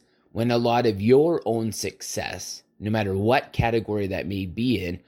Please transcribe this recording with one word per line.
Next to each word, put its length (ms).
when 180
a 80
lot 300
of 120
your 460
own 260
success, 920
no 100
matter 260
what 380
category 540
that 180
may 220
be 360
in, 240